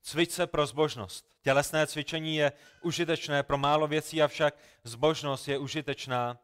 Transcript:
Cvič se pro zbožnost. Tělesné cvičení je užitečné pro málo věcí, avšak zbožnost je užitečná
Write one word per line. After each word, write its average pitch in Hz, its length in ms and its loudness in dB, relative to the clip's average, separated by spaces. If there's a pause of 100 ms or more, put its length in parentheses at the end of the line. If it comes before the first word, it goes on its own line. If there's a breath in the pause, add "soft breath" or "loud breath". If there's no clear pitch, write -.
Cvič 170 280 0
se 175 160 -2
pro 151 200 0
zbožnost. 120 600 -2 (160)
Tělesné 143 440 2
cvičení 156 500 -4
je 147 160 4 (300 loud breath)
užitečné 156 600 0
pro 143 160 -2
málo 151 280 4
věcí, 151 360 0
avšak 151 320 2 (300 soft breath)
zbožnost 139 640 0
je 139 100 0
užitečná 127 840 -4